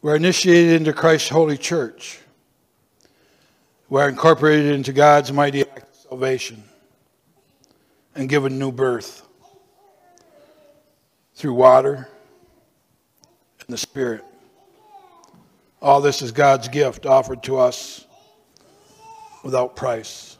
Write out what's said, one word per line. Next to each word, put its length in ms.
we're 140
initiated 580
into 200
Christ's 360
holy 280
church. 640
We're 200
incorporated 640
into 200
God's 380
mighty 300
act 280
of 60
salvation 680
and 120
given 320
new 120
birth 560
through 180
water 560
and 80
the 80
Spirit. 480
All 200
this 200
is 100
God's 360
gift 380
offered 380
to 140
us 480
without 320
price. 640